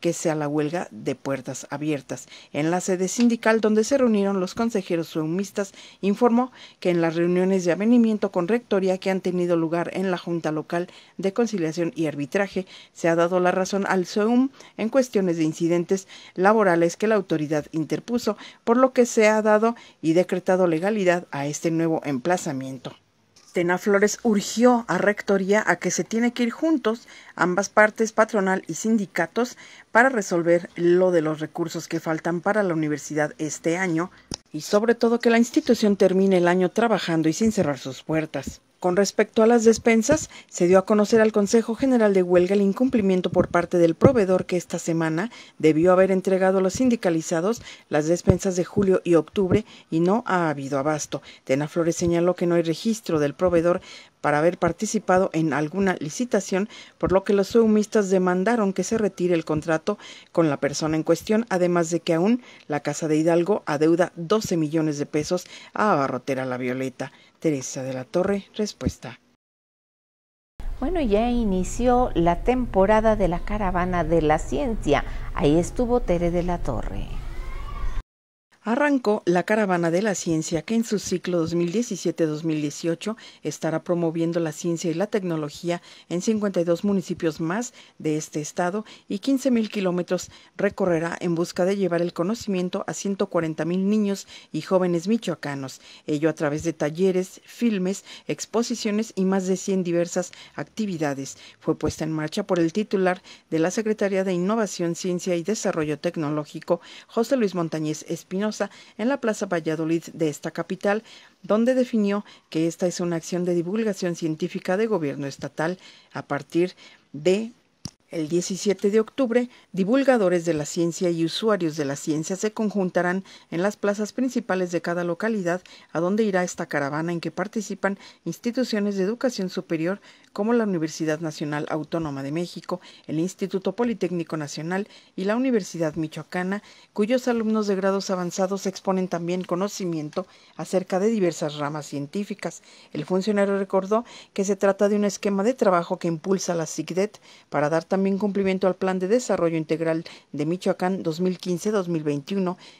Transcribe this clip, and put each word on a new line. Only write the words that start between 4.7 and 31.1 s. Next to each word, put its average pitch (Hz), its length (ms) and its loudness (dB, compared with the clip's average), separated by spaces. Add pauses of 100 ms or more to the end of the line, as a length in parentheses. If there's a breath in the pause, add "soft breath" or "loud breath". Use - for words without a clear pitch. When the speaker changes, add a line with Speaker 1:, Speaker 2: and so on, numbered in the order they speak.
Speaker 1:
suegumistas, 180 640 -4 (300 loud breath)
informó 233 500 2 (300 loud breath)
que 185 80 0
en 175 100 2
las 165 160 0
reuniones 180 480 2
de 175 80 2
avenimiento 220 640 4
con 175 160 0
Rectoría 196 480 0
que 190 120 -4
han 190 120 0
tenido 175 340 0
lugar 165 380 -2
en 190 180 -2
la 175 60 -2
Junta 165 340 -4
Local 170 380 -4 (280 loud breath)
de 190 140 -2
Conciliación 175 640 -2
y 160 120 -2
Arbitraje, 185 580 -4 (260 loud breath)
se - 160 -2
ha 165 80 4
dado 170 240 2
la 180 120 2
razón 190 360 0
al 185 180 2
sueum 240 440 2 (260 loud breath)
en 214 140 -2
cuestiones 202 480 2
de 160 80 2
incidentes 170 640 0 (260 loud breath)
laborales 185 640 4
que 208 100 -2
la 220 80 2
autoridad 160 380 -2 (180)
interpuso, 165 640 -4 (280 loud breath)
por 233 140 4
lo 254 160 4
que 247 120 6
se 226 220 4
ha 214 160 4
dado 214 320 4 (260 loud breath)
y 160 120 2
decretado 180 520 2
legalidad 180 640 2
a 139 160 -4
este 151 240 -2
nuevo 165 340 0
emplazamiento. 135 920 -4 (580)
Tena 180 240 0
Flores 202 460 2
urgió 233 640 4
a 170 100 0
Rectoría 196 720 2
a 170 80 4
que 170 160 -2
se 185 120 -2
tiene 233 300 0
que 247 80 -2
ir 233 80 0
juntos, 240 580 -2 (280 loud breath)
ambas 180 340 0
partes, 214 420 4
patronal 196 560 2
y 165 60 -4
sindicatos, 220 800 -2 (360 loud breath)
para 247 180 6
resolver 175 640 0
lo 175 360 4